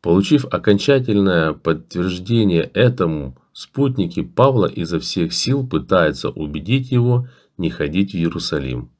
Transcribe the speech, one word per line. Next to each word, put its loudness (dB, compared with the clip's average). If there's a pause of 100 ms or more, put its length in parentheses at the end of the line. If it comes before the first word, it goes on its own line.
Получив 2
окончательное 2
подтверждение 0
этому, 0 (140)
спутники -2
Павла 2
изо -4
всех -4
сил -2
пытаются 0
убедить -4
его 2 (280)
не -2
ходить -2
в -6
Иерусалим. -4